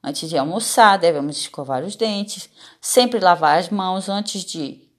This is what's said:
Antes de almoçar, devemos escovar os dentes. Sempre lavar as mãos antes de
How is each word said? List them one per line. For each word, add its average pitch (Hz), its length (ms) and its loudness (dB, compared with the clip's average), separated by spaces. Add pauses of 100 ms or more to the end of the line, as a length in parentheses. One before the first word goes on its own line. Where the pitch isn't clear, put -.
Antes 143 240 -8
de 165 80 -4
almoçar, 196 600 4
devemos 151 400 0
escovar 135 440 -6
os 196 140 -10
dentes. 208 520 -6 (300)
Sempre 247 400 2
lavar 165 400 4
as 180 120 -2
mãos 190 380 -4
antes 202 360 -6
de - 420 -10 (120)